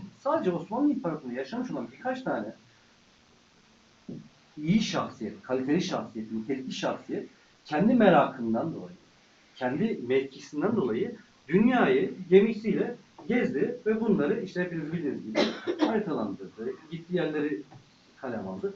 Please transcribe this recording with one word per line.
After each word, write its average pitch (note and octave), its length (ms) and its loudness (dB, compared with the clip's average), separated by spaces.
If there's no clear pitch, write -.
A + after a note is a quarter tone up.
Sadece C#4 320 0
Osmanlı A3+ 420 0
İmparatorluğu'nda B2+ 460 -6
yaşamış A3+ 320 -6
olan B2 200 -6
birkaç B3+ 320 -6
tane A2+ 320 -6
iyi G#3 180 4
şahsiyet, A2 640 -6
kaliteli C3 380 0
şahsiyet, A2 500 -6
nitelikli B2+ 420 -4
şahsiyet - 560 -6
kendi F#3 280 4
merakından C#3+ 800 4
dolayı, F2+ 220 -12
kendi D#3 520 -2
mevkisinden D3 680 0
dolayı C3+ 400 -2
dünyayı F#3+ 680 4
gemisiyle G#3 680 4
gezdi - 580 0
ve A3 160 2
bunları F#3+ 400 2
işte F3+ 200 -4
hepiniz E3 320 -4
bildiğiniz C#3+ 320 -4
gibi - 140 -2
<coughs> - 60 -
haritalandırdı, A#2+ 880 -2
gittiği F3 240 -4
yerleri D3+ 480 -2
kalem A2 260 -6
aldı. F#2+ 280 -6